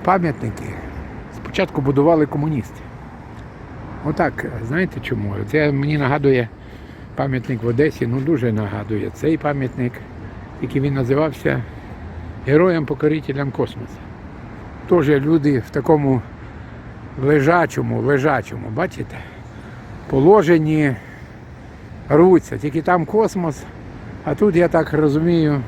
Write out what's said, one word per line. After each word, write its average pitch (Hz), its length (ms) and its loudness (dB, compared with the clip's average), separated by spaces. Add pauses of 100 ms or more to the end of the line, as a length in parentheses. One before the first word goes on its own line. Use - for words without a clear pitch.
пам'ятники 165 600 0 (720)
спочатку - 460 -2
будували 143 440 6
комуністи. 147 560 -4 (1200)
Отак, 151 400 -2 (220)
знаєте 160 320 -2
чому? 104 360 -4 (160)
Це 151 200 4
мені 143 260 0
нагадує 139 520 2 (640)
пам'ятник 131 480 -2
в 117 40 0
Одесі, 127 400 2
ну, 123 120 0
дуже 131 320 2
нагадує 104 580 -2
цей 151 280 0
пам'ятник, 135 560 -2 (680)
який 135 200 -2
він 139 120 2
називався 135 680 2 (880)
Героям-покорителям 147 1040 2
космосу. - 460 -4 (920)
Теж 165 200 4
люди 143 500 4
в 101 100 -8
такому 139 520 2 (1000)
лежачому, 139 760 4
лежачому, 127 680 0
бачите, - 480 -6 (920)
положенні 156 840 6 (1120)
рвуться. 160 480 6
Тільки 147 240 -2
там 175 240 2
космос, 196 580 -2 (640)
а 147 100 -2
тут, 196 200 4
я 175 120 6
так 160 260 2
розумію 151 720 4